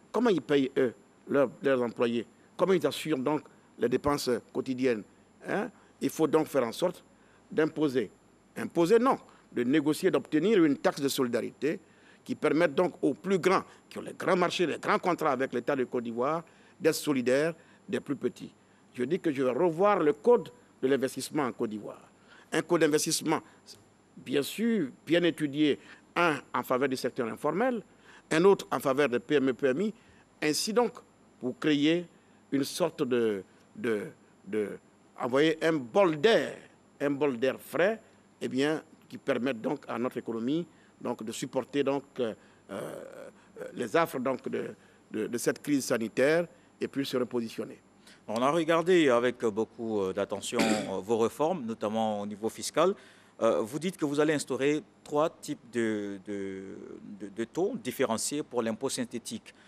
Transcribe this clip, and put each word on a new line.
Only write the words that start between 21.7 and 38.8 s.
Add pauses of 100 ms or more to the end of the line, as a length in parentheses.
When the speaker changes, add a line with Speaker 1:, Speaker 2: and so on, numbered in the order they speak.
Speaker 1:
d'Ivoire. (440)
Un
code
d'investissement, (760)
bien
sûr, (180)
bien
étudié, (380)
un (120)
en
faveur
du
secteur
informel, (480)
un
autre
en
faveur
des
P
M
E,
P
M
I, (480)
ainsi
donc (460)
pour
créer (460)
une
sorte
de, (340)
de, (400)
de, (500)
envoyer
un
bol
d'air, (440)
un
bol
d'air
frais, (400)
eh
bien, (260)